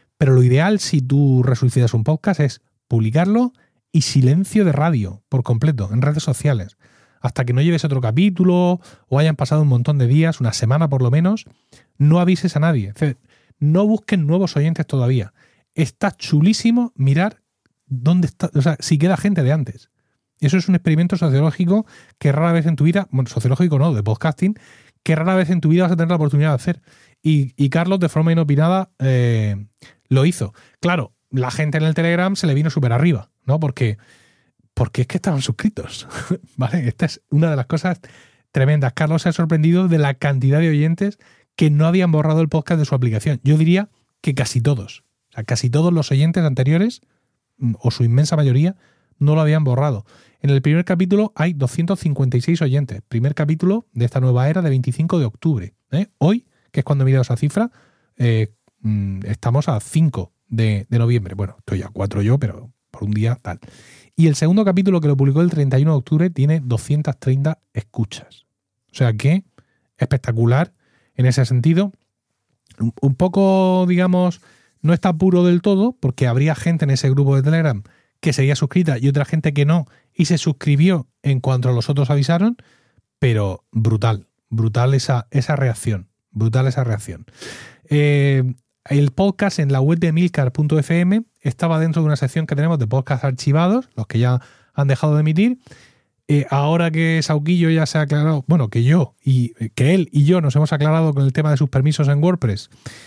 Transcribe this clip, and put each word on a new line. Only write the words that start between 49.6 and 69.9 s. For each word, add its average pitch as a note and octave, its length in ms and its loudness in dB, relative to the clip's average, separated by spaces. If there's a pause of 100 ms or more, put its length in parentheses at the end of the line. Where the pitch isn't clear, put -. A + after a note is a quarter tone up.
borrado. B2+ 420 -2 (360)
En C#3 80 0
el C3+ 120 4
primer D#3 220 2
capítulo F#3+ 520 0
hay E3+ 180 -2
doscientos E3 460 -2
cincuenta C3+ 360 -2
y A#2+ 60 0
seis E3+ 200 0
oyentes. C3+ 460 -2
Primer B2 280 -2
capítulo E3+ 580 -2
de A#2+ 120 -2
esta B2+ 140 -2
nueva B2+ 300 2
era E3+ 140 0
de D#3+ 60 0
veinticinco C3+ 500 -2
de C#3+ 60 0
octubre, G#2+ 500 -4 (160)
¿eh? F#3+ 160 -2 (100)
Hoy, G3+ 280 0 (260)
que - 80 -4
es C3+ 40 -2
cuando C#3 200 0
he - 20 2
mirado C3 160 2
esa A#2+ 160 -2
cifra, G3+ 340 -2 (460)
eh, A2 340 0 (280)
mm, G2+ 460 -4
estamos A#2+ 440 -2
a A#2 100 0
cinco D3+ 540 -2 (140)
de, A2 420 -2
de A#2 80 0
noviembre. A#2 380 0
Bueno, G2 240 -8
estoy - 240 -6
a - 60 -12
cuatro G2+ 340 -4
yo, B2 160 2
pero G#2+ 320 -8 (180)
por - 140 -14
un G#2 80 -4
día A2 280 -2
tal. - 200 -12 (560)
Y D#3+ 100 4
el D3+ 100 4
segundo F#3 300 2
capítulo, F#3+ 340 2
que D3+ 80 0
lo C#3+ 80 2
publicó C#3 260 2
el F3 100 2
treinta C#3 260 0
y C3+ 60 2
uno D#3+ 80 2
de D3+ 80 2
octubre, D#3 320 0
tiene D#3 280 0
doscientas C3+ 600 -4
treinta C#3 400 -2 (140)
escuchas. - 720 -10 (440)
O - 40 -20
sea A#2+ 180 0
que C#3+ 300 0 (540)